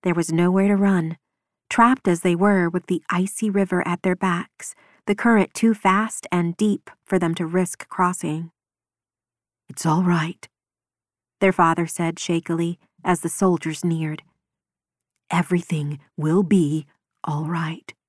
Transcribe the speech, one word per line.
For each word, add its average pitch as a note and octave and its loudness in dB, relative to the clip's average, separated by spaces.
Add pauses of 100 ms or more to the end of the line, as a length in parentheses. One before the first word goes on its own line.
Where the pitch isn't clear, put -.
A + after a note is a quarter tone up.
There F3 0
was E3 0
nowhere F3+ 4
to G3+ 4
run, F#3 2 (520)
trapped A#3+ 4
as E3+ 0
they F3 2
were F#3 4
with F3 -4
the F3 -2
icy F#3+ -2
river F#3+ 0
at F3 -6
their F3+ 0
backs, - -6 (300)
the G3+ 0
current A3 2
too A3+ 2
fast G#3 -2
and E3+ -2
deep G#3+ -2 (160)
for F#3+ 0
them E3+ 0
to E3 -4
risk F3+ -4
crossing. E3+ -4 (1160)
"It's - -12
all E3 2
right," F3 -2 (920)
their F#3+ 4
father E3 2
said E3 -4
shakily E3+ -4 (280)
as F3 0
the E3 -6
soldiers E3+ -2
neared. D#3+ -4 (1080)
"Everything D#3+ -2 (160)
will D#3+ 2
be D#3 2 (360)
all D3+ -4
right." E3 -6 (160)